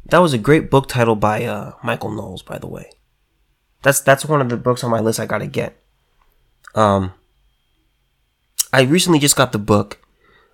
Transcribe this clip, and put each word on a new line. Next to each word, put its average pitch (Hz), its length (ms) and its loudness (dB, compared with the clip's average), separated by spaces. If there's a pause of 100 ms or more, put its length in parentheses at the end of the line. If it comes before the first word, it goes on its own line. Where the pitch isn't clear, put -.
That 156 140 2
was 170 140 4
a 123 40 0
great 135 320 2
book 135 180 2
title 113 280 0
by, 107 280 0
uh, 104 300 -8 (100)
Michael 117 280 -6
Knowles, 98 320 -12
by - 160 -14
the - 80 -14
way. - 240 -16 (880)
That's, 139 180 2
that's 135 260 2
one 147 160 0
of 127 80 -2
the 120 80 -4
books 123 260 -2
on 120 80 -4
my 113 80 0
list 110 200 0
I 110 60 -6
gotta 107 220 -6
get. 117 340 -8 (960)
Um, 98 380 2 (1600)
I 131 120 4
recently 170 340 2
just 143 180 2
got - 180 2
the 110 60 -2
book. 104 420 0 (520)